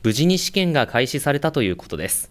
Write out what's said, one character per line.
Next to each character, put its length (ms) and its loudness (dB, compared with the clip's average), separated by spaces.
無 100 2
事 140 2
に 100 4
試 140 -4
験 200 0
が 140 2
開 220 0
始 120 -4
さ 140 0
れ 60 0
た 120 0
と 120 0
い 80 2
う 40 -2
こ 120 -18
と 100 -6
で 120 -6
す。 220 -4